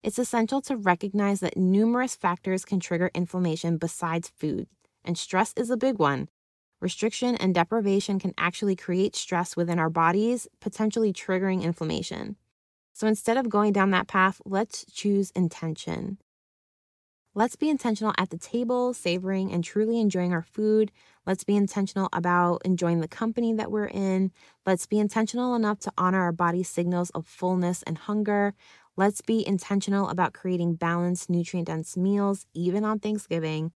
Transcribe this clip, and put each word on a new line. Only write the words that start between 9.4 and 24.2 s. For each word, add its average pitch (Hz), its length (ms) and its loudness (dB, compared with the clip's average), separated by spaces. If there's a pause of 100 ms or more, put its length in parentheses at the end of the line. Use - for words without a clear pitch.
within 175 240 0
our 160 100 2
bodies, 190 560 2 (140)
potentially 214 520 0
triggering 185 520 0
inflammation. 165 720 -4 (580)
So 214 140 0
instead 220 280 2
of 247 140 0
going 208 220 4
down 196 180 4
that 185 160 2
path, 190 400 2
let's 196 400 -4
choose 196 460 0
intention. 170 840 -4 (1160)
Let's 220 220 0
be 302 120 0
intentional 220 500 0
at 190 120 -2
the 170 80 -10
table, 247 560 -2
savoring 185 580 -2
and 170 120 0
truly 220 360 0
enjoying 185 320 2
our 165 100 0
food. 214 500 2 (340)
Let's 185 180 -2
be 202 120 2
intentional 196 560 0
about 175 520 2
enjoying 170 360 2
the 160 80 -4
company 226 460 -2
that 214 160 -4
we're 208 160 -2
in. 190 440 0 (340)